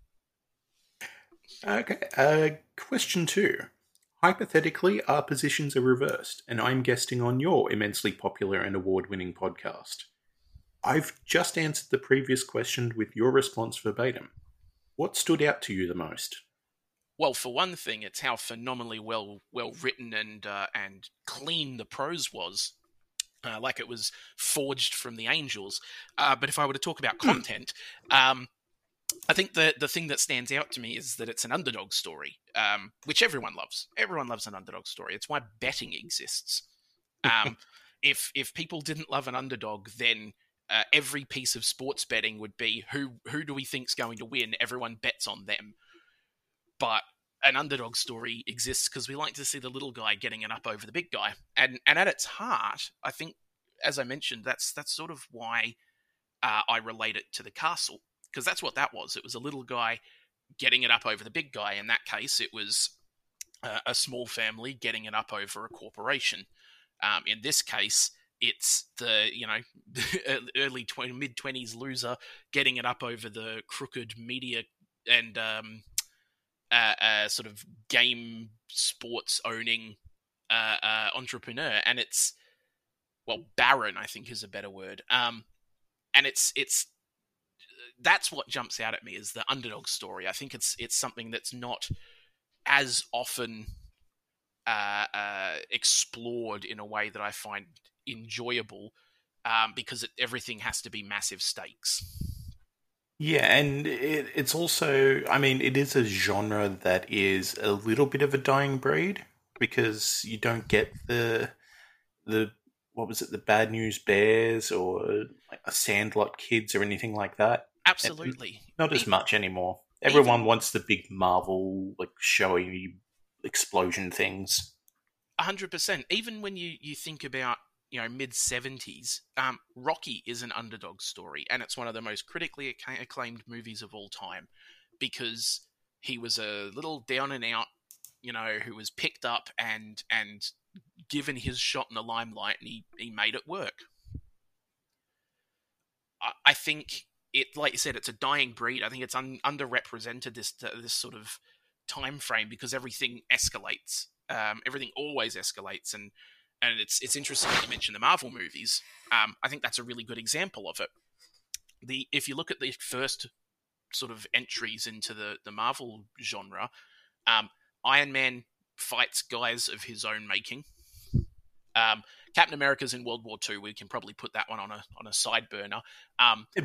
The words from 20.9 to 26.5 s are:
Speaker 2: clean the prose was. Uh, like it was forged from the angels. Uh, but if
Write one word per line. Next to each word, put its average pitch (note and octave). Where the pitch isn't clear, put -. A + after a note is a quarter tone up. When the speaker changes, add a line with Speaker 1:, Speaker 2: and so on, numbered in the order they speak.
Speaker 2:
clean D3
the A2
prose D3
was. F#2+
Uh, A2
like B2+
it A2
was A2+
forged -
from A#2+
the A2+
angels. A#2+
Uh, C#3+
but C3+
if D3